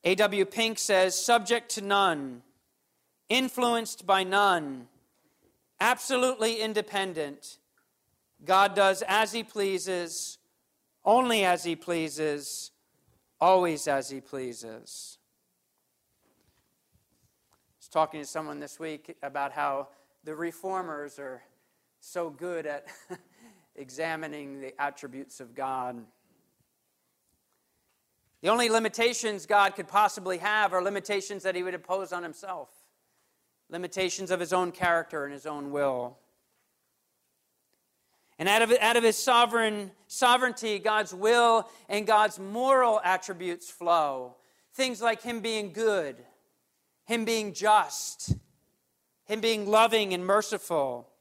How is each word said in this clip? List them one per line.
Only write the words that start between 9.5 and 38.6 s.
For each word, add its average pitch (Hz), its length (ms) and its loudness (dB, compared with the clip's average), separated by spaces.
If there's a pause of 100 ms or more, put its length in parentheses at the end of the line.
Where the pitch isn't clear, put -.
only 233 400 4
as 180 200 2
he 170 100 -2
pleases, 156 960 -4 (680)
always 175 480 4
as 135 220 0
he 135 100 -10
pleases." 117 960 -12 (2250)
I - 300 -20
was - 80 -20
talking 156 320 0
to 143 60 -10
someone 151 340 -8
this 147 180 -14
week 156 440 -12
about 139 300 -6
how 139 360 -2 (340)
the 156 140 -12
reformers 165 840 -8
are 131 240 -14 (580)
so 170 300 -8
good 160 360 -8
at 143 200 -8 (240)
<laughs> 175 80 -12 (580)
examining 147 840 -8
the 131 200 -12
attributes 139 600 -8
of 120 140 -18
God. 127 500 -6 (2250)
The 160 80 0
only 233 200 4
limitations 226 760 0
God 202 280 4
could 190 140 -10
possibly 190 500 0
have 208 340 0
are 185 100 0
limitations 196 600 -4
that 185 120 -2
he 180 80 -4
would 180 120 -6
impose 180 380 -6
on 175 100 -6
himself, 170 480 -12 (1000)
limitations 180 600 -6
of 180 80 0
his 170 140 -4
own 180 180 0
character 165 540 -2
and 143 80 -10
his 143 140 -14
own 143 240 -10
will. 131 480 -2 (2250)
And 160 80 -2
out 214 140 6